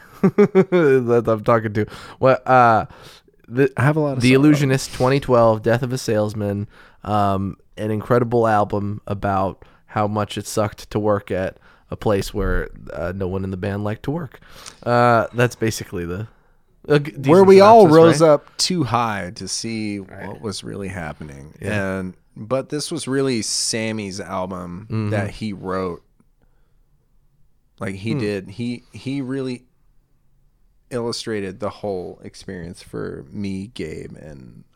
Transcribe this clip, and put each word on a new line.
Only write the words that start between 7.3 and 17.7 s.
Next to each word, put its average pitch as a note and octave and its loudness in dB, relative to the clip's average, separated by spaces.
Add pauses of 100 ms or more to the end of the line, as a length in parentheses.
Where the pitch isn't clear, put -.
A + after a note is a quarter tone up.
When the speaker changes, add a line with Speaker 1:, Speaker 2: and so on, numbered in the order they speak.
Speaker 1:
an G#2+ -6
incredible A#2 0
album G#2 0
about G2 -4 (240)
how G#2+ -2
much G#2 -4
it G2+ -8
sucked - -4
to - -4
work G#2 -2
at F#2 -4 (320)
a - -8
place - -2
where, F2+ -2 (220)
uh, F2 -6
no G2 -6
one F#2+ -6
in F#2+ -6
the F#2+ -6
band G2+ -6
liked G#2+ -8
to C#3 -6
work. D#3 -10 (420)
Uh, A#2+ 2
that's A#2+ 0
basically G#2 -6
the, F#2+ -8 (600)
a D3 4
g-, C#3+ -6
decent C3 -10
Speaker 2:
Where F#3 8
we F#3+ 10
all A3 10